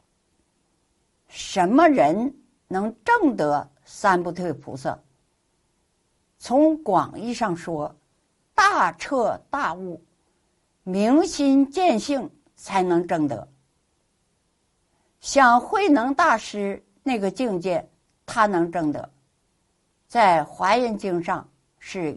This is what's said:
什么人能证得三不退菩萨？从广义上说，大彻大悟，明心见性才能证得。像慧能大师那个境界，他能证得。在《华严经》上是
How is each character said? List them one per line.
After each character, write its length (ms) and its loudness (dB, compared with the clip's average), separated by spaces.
什 400 -2
么 200 6
人 460 0
能 280 -6
证 320 2
得 340 -2
三 360 0
不 120 -6
退 200 -6
菩 240 -12
萨？ 220 -6
从 440 2
广 360 0
义 140 -8
上 240 -4
说， 380 -8
大 420 2
彻 540 -4
大 260 -4
悟， 280 -12
明 420 2
心 460 2
见 280 2
性 300 -4
才 260 -2
能 240 0
证 220 -2
得。 200 -8
像 400 4
慧 280 0
能 240 4
大 240 2
师 480 -6
那 120 -2
个 140 -2
境 300 -4
界， 280 -4
他 200 2
能 260 0
证 180 -2
得。 180 -8
在 360 4
《华 320 0
严 200 -2
经》 240 -4
上 260 -6
是 360 -8